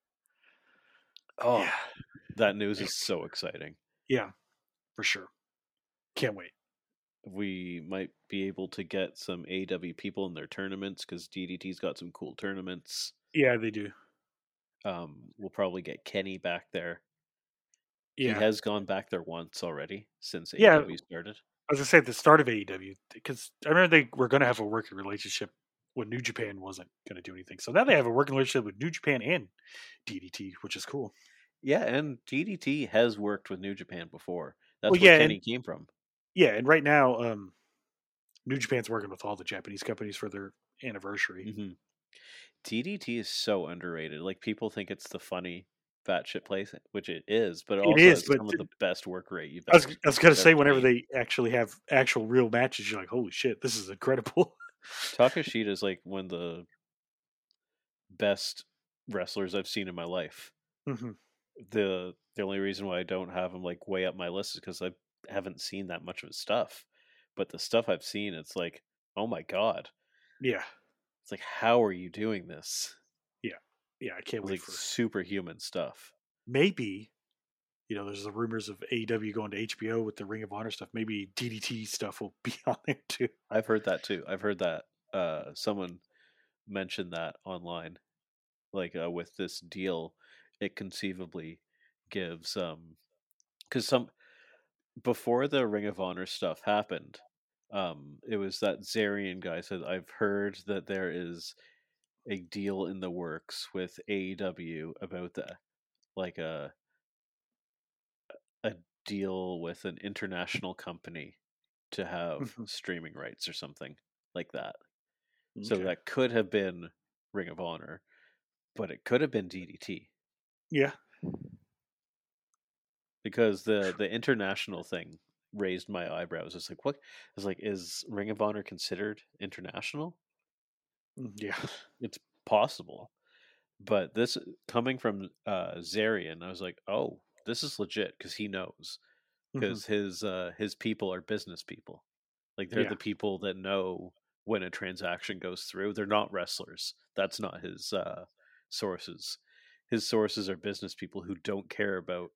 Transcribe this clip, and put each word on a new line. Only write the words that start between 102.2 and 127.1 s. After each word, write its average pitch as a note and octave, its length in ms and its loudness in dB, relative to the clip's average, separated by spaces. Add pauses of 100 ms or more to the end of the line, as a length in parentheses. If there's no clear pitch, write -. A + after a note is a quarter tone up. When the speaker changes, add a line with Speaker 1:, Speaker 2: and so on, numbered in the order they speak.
Speaker 1:
a G#2 140 -4
deal G2 440 -4
in F#2+ 140 -6
the F#2 100 -6
works E2+ 640 -8
with F#2 340 -6
A G#2+ 60 -2
E F#2+ 220 -4
W E2 640 -8
about F2+ 340 -10
the, - 220 -10 (580)
like, F2+ 220 -6
a, D#2+ 360 -8 (1900)
a G#2+ 100 -2 (320)
deal F#2+ 560 -4
with E2+ 240 -8
an F#2 160 -8
international F#2+ 720 -6
company E2+ 640 -14 (540)
to F#2+ 140 -6
have E2+ 360 -4
Speaker 2:
Mm-hmm. A#2 240 -10
Speaker 1:
streaming E2 480 -10
rights - 340 -12
or E2 60 -10
something C#2+ 420 -14 (400)
like F2 160 -8
that. - 240 -10 (880)
So A2 120 0
Speaker 2:
Okay. F#2 100 0
Speaker 1:
that F2+ 200 -2
could B2+ 260 2
have A2+ 200 4
been F2+ 380 0 (440)
Ring F2+ 160 -4
of E2 100 -12
Honor, E2 420 -8 (760)
but G2 160 -6
it - 120 -14
could B2 180 2
have C#3+ 100 0
been G#2 160 -2
D F2+ 180 -10
D - 120 -18
T. - 320 -10 (640)
Speaker 2:
Yeah. C#3 200 4 (2250)
Speaker 1:
Because G#2+ 400 2
the, G2+ 340 2
the G2+ 120 0
international G2 720 0
thing E2+ 360 -10 (340)
raised F#2 360 -4
my F2 240 -6
eyebrows. E2 420 -8
It's - 140 -12
like, - 160 -10
what? C#3+ 120 -2 (380)